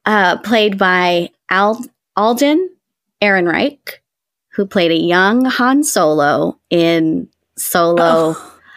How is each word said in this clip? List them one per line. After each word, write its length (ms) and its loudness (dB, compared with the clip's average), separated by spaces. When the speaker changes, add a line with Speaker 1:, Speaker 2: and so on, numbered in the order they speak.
Speaker 1:
uh, 340 0
played 400 -2
by 520 0
Al-, 340 0
Alden 540 0
Ehrenreich, 800 -2
who 180 -4
played 240 0
a 80 0
young 460 2
Han 400 0
Solo 720 0
in 580 0
Solo, 800 0
Speaker 2:
Oh. 160 -20